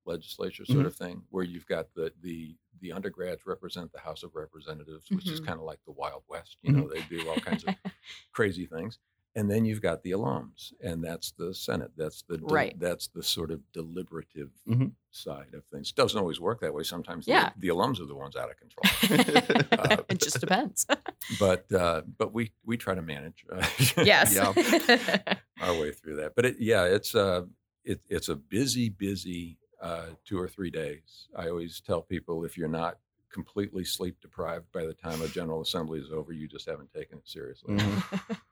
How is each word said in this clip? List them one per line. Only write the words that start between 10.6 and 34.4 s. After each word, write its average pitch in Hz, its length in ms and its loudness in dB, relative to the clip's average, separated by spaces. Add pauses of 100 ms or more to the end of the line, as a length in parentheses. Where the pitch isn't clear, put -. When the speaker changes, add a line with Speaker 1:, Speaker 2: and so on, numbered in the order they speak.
Speaker 1:
and 82 220 -2
that's 82 280 -6
the 85 220 -6
Senate. - 420 -4
That's 78 260 -6
the 85 160 -6
del-, 78 100 -8
Speaker 3:
Right. 135 320 2
Speaker 1:
that's 87 280 -2
the 90 140 -12
sort 80 300 -2
of 73 80 -6 (120)
deliberative 82 800 -10 (180)
Speaker 2:
Mm-hmm. 123 180 6 (260)
Speaker 1:
side 71 420 -12
of 76 120 -16
things. 71 260 -10
Doesn't 113 260 4
always 82 220 -2
work 104 200 -2
that 78 140 -2
way. 76 80 -4
Sometimes 85 440 -8
the, 240 60 2
Speaker 3:
Yeah. - 240 6
Speaker 1:
the 98 120 -4
alums 101 320 2
are 80 60 -10
the 69 100 -12
ones 69 200 -10
out 62 140 -6
of - 60 -16
control. - 1160 4
Speaker 3:
<laughs> 233 60 4
Speaker 1:
Uh, - 300 4
Speaker 3:
It 190 120 0
just - 200 0
depends. 226 460 2 (260)
<laughs> - 260 -6
Speaker 1:
but, 92 340 4
uh, 85 300 4 (140)
but 104 160 -2
we, 113 180 -2 (140)
we 117 120 -2
try 104 180 -2
to 90 80 -4
manage. 73 500 -10
Uh, 90 120 -2 (180)
<laughs> 147 200 4
Speaker 3:
Yes. 143 320 8
Speaker 2:
Yeah. 233 1000 4 (120)
Speaker 3:
<laughs> - 140 -14
Speaker 1:
our 90 160 4
way 73 140 0
through 78 240 -10
that. 76 180 -6
But 120 120 4
it, 127 120 2
yeah, 107 280 6
it's, 98 280 2
uh, 98 280 4 (420)
it, - 240 -2
it's 127 200 -2
a 80 60 0
busy, 117 540 0
busy, 92 680 -4 (220)
uh, 82 260 -6 (180)
two 98 160 -4
or 90 80 -2
three 90 220 -6
days. 76 640 -8
I 87 120 -4
always 85 320 -6
tell 87 220 -2
people 82 420 -4
if 80 120 -8
you're 85 120 -2
not 82 300 -2 (320)
completely 95 540 -4
sleep 90 360 -4
deprived 85 520 -8